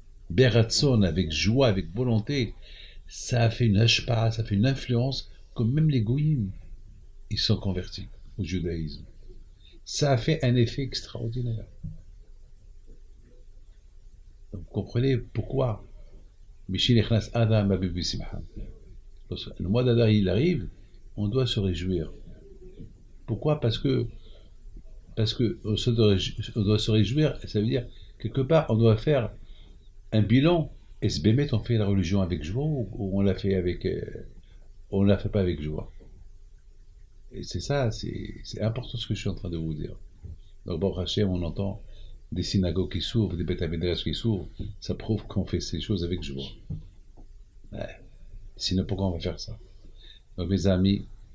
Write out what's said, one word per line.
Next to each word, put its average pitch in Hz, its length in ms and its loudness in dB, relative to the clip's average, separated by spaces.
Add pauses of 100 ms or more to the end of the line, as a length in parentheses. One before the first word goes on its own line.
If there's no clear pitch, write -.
(300)
Beratson, 117 720 6
avec 85 280 2
joie, 110 380 4
avec 90 260 0
volonté, 120 600 0 (520)
ça - 360 -2
a 113 80 6
fait 120 160 2
une 101 120 6
hashpa, 113 540 4
ça 113 100 -2
a - 20 -2
fait 104 120 0
une 104 100 6
influence, 131 640 0 (240)
que - 80 -2
même 147 260 4
les 131 140 4
goyim, 131 480 2 (800)
ils - 80 -2
sont - 180 2
convertis 90 520 -6 (280)
au 104 60 -4
judaïsme. 82 600 -4 (800)
Ça - 260 0
a 131 60 6
fait 151 280 0
un 123 120 4
effet 120 260 2
extraordinaire. 117 840 -6 (3000)
Donc, 87 100 -12
vous - 100 -18
comprenez 131 440 0
pourquoi 117 720 -2 (800)
Mishin 95 280 4
Echnas 107 360 4
Adam 107 380 4
Abib 90 300 0
Simcha. - 420 -6 (880)
Lorsque - 300 -10
le 85 80 -2
mois 120 160 2
d'Adar, 117 240 6
il 104 200 6
arrive, 117 400 2 (480)
on 104 120 -2
doit 127 180 2
se 117 140 0
réjouir. 90 520 0 (1120)
Pourquoi ? 147 340 0
Parce 117 180 2
que, 120 300 0 (1080)
parce 110 200 0
que 107 300 0
on 104 120 0
se - 140 0
doit, 107 260 6 (400)
on 110 60 0
doit 104 180 4
se - 100 -2
réjouir, 110 540 2
ça - 160 -2
veut 107 60 0
dire, 127 200 -2 (320)
quelque 117 220 -4
part, 147 300 4
on 117 40 4
doit 110 220 6
faire 120 340 2 (800)
un 107 120 4
bilan. 143 500 4 (300)
Est-ce 85 180 -2
bémet 120 340 4
on 104 60 0
fait 117 180 0
la 104 80 2
religion 98 360 2
avec 85 200 -2
joie 98 220 -4
ou, 143 280 -2
ou 98 260 -2
on 101 40 4
la 98 120 4
fait 98 200 0
avec, 87 320 -2
euh, - 400 -6 (640)
on 98 120 2
la 101 160 6
fait - 100 -4
pas 101 140 2
avec 87 200 0
joie ? 76 300 -6 (1400)
Et - 100 -10
c'est 87 180 -6
ça, 135 300 0
c'est, - 540 -6
c'est - 180 -8
important 113 340 -2
ce - 100 -6
que 113 80 -2
je - 60 -4
suis - 80 -2
en 92 60 -2
train - 160 -8
de 82 80 -4
vous 80 160 -2
dire. 76 200 -6 (680)
Donc, 82 160 -4
Baruch 90 220 0
Hashem, 98 260 0
on 90 140 -2
entend 98 400 -4 (500)
des - 120 -2
synagogues 90 460 0
qui 87 120 -4
s'ouvrent, 95 340 0
des 87 80 -4
Beth 82 180 -2
Midrash 82 420 -2
qui 80 100 -2
s'ouvrent. 98 340 -2 (320)
Ça - 140 -6
prouve - 320 -4
qu'on - 180 -2
fait - 160 -2
ces 82 200 -6
choses 85 220 -2
avec 85 200 -4
joie. 69 240 -8 (1300)
Ouais. - 240 -10 (600)
Sinon, 92 300 0
pourquoi 95 220 -2
on - 20 0
va 82 100 -6
faire 82 180 -4
ça ? - 200 -12 (800)
Donc, 87 100 -2
mes 92 180 2
amis, 95 420 4 (260)